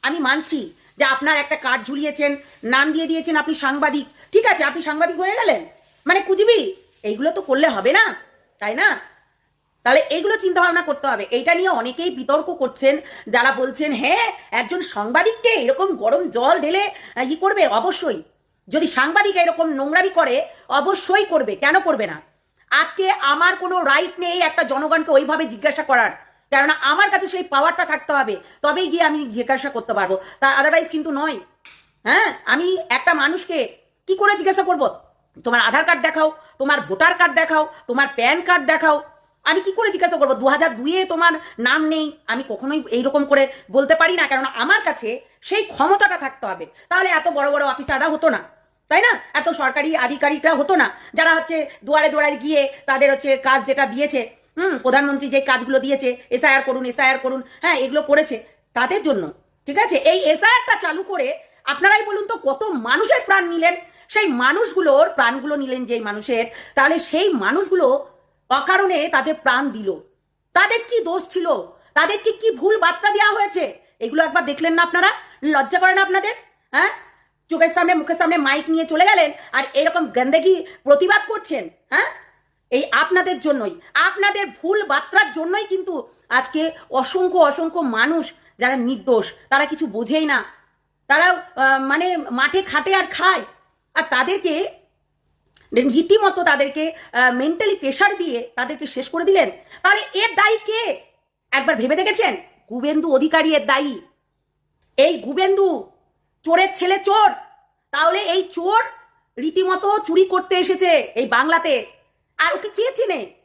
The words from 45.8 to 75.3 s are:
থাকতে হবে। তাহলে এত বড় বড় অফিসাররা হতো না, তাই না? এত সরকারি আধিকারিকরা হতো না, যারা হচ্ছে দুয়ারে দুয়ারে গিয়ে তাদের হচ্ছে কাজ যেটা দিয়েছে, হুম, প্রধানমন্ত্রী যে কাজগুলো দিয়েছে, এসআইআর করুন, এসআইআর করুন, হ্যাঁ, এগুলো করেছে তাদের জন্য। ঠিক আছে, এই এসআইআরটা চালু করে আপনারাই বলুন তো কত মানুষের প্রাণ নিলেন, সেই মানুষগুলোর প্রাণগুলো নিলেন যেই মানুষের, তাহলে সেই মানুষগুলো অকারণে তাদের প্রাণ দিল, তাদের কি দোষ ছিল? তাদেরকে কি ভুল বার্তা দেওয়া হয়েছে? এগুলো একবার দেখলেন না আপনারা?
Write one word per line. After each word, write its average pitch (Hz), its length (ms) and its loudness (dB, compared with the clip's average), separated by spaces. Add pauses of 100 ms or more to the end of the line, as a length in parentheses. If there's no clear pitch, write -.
থাকতে 262 300 -8
হবে। 170 180 -8 (240)
তাহলে 370 200 2
এত 320 180 2
বড় 285 240 0
বড় 285 140 -2
অফিসাররা 277 440 -2
হতো 311 200 0
না, 214 140 -2 (440)
তাই 330 140 4
না? 453 180 2 (140)
এত 302 160 0
সরকারি 294 460 -2
আধিকারিকরা 294 580 0
হতো 302 220 0
না, 254 160 2 (220)
যারা 320 220 2
হচ্ছে 320 340 -4 (140)
দুয়ারে 302 260 2
দুয়ারে 294 260 0
গিয়ে 277 380 0 (120)
তাদের 269 260 2
হচ্ছে 269 260 0
কাজ 269 280 0
যেটা 269 200 2
দিয়েছে, 254 440 -4 (280)
হুম, 339 200 -2
প্রধানমন্ত্রী 277 520 0
যে 269 120 2
কাজগুলো 262 380 0
দিয়েছে, 269 380 -2 (120)
এসআইআর 269 320 2
করুন, 262 240 -4
এসআইআর 262 320 0
করুন, 262 260 -6 (180)
হ্যাঁ, 330 140 0
এগুলো 262 260 -2
করেছে 294 420 0 (300)
তাদের 262 300 -2
জন্য। 196 300 -2 (320)
ঠিক 285 140 -2
আছে, 427 160 2
এই 339 240 4
এসআইআরটা 427 640 2
চালু 349 220 -4
করে 311 360 -6 (240)
আপনারাই 392 400 2
বলুন 415 240 -4
তো 453 100 -4
কত 269 260 -2
মানুষের 320 600 0
প্রাণ 381 220 2
নিলেন, 339 280 0 (320)
সেই 415 200 0
মানুষগুলোর 302 840 2
প্রাণগুলো 269 460 -2
নিলেন 262 300 -6
যেই 226 140 -4
মানুষের, 220 460 -4 (300)
তাহলে 302 240 4
সেই 370 340 0
মানুষগুলো 277 840 0 (320)
অকারণে 339 580 2
তাদের 311 260 0
প্রাণ 269 360 0
দিল, 208 240 -6 (600)
তাদের 415 260 2 (100)
কি 466 140 0
দোষ 339 260 -4
ছিল? 339 180 -4 (460)
তাদেরকে 403 380 0
কি 440 200 0
ভুল 415 280 0
বার্তা 349 300 0
দেওয়া 415 240 2
হয়েছে? 403 460 -4 (200)
এগুলো 285 240 0
একবার 320 220 0
দেখলেন 320 280 -2
না 339 100 4
আপনারা? 349 280 2 (320)